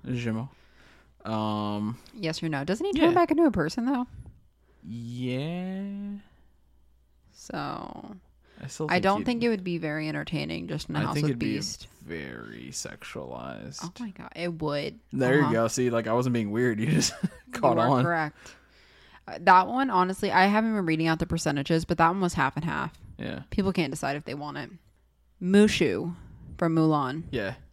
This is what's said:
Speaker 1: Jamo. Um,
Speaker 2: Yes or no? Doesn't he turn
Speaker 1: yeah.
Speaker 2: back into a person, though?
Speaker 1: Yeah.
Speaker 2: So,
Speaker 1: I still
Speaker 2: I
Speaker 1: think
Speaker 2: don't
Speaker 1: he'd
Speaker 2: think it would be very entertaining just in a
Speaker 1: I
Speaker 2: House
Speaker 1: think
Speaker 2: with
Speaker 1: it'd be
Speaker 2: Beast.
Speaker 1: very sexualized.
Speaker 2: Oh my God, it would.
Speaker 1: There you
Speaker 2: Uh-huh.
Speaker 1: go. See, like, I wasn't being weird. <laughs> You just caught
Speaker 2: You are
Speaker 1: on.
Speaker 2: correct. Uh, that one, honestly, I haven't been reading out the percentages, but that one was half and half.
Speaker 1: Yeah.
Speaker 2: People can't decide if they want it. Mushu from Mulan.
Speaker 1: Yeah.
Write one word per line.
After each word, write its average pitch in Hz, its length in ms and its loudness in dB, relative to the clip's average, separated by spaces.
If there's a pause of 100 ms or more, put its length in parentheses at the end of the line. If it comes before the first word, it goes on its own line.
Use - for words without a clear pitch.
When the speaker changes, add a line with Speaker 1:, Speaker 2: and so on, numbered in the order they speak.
Speaker 1:
Jamo. 120 420 -4 (800)
Um, 107 680 -2 (160)
Speaker 2:
Yes 165 300 -6
or 165 80 -2
no? 143 140 -4
Doesn't 196 200 -2
he 403 80 -2
turn 311 160 4
Speaker 1:
yeah. 339 60 4
Speaker 2:
back 349 160 2
into 320 140 4
a 294 60 6
person, 190 360 -2
though? 254 200 -2 (800)
Speaker 1:
Yeah. 131 1000 -6 (1400)
Speaker 2:
So, - 840 -12 (460)
Speaker 1:
I - 60 -12
still - 220 -8
Speaker 2:
I 170 40 2
Speaker 1:
think 180 80 2
Speaker 2:
don't 196 180 2
Speaker 1:
he'd 190 60 -6
Speaker 2:
think 240 160 -2
it 240 60 2
would 208 160 -2
be 175 140 -2
very 156 300 -4
entertaining 151 600 -6
just 151 200 -8
in 156 80 -6
a 151 40 -2
Speaker 1:
I - 20 0
Speaker 2:
House 151 120 -2
Speaker 1:
think 147 100 0
Speaker 2:
with 151 60 2
Speaker 1:
it'd 120 80 -2
be - 160 -2
Speaker 2:
Beast. - 340 -8 (160)
Speaker 1:
very 60 680 -12
sexualized. 62 1120 -12
Speaker 2:
Oh 175 180 -10
my 226 100 -8
God, 180 260 -16
it 170 240 -6
would. 143 380 -4 (140)
Speaker 1:
There 131 240 4
you 147 80 6
Speaker 2:
Uh-huh. - 80 2
Speaker 1:
go. 113 160 2
See, 123 220 0
like, 117 160 0
I 110 60 0
wasn't 123 220 2
being 110 160 0
weird. 113 300 2
<laughs> 113 40 0
You - 20 0
just - 260 2 (400)
caught 127 240 4
Speaker 2:
You 113 60 2
are 117 60 4
Speaker 1:
on. 127 160 4
Speaker 2:
correct. 160 320 0 (920)
Uh, - 140 -8
that 185 280 10
one, 262 220 0
honestly, 185 400 2
I 185 160 8
haven't 220 280 4
been 202 120 0
reading 160 200 2
out 165 120 2
the 165 80 -2
percentages, 165 580 0
but 175 140 0
that 165 100 8
one 185 120 2
was 175 140 0
half 135 220 0
and 156 80 -6
half. 160 280 -4 (260)
Speaker 1:
Yeah. - 220 -8 (100)
Speaker 2:
People 190 220 0
can't 165 180 0
decide 139 260 -4
if 151 80 -10
they 156 100 -8
want 147 240 -8
it. 143 120 -10 (720)
Mushu 180 720 4 (440)
from 165 180 2
Mulan. 156 540 2
Speaker 1:
Yeah. 113 240 -4 (180)